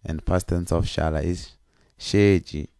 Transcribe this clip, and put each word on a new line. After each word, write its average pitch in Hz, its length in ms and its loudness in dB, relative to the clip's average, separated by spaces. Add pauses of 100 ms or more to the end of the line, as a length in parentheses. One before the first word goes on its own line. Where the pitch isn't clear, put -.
And 78 200 -6
past 90 240 0
tense 87 240 -2
of 82 120 2
shala 78 400 -2
is 90 280 -6 (460)
sheji. 95 680 2 (120)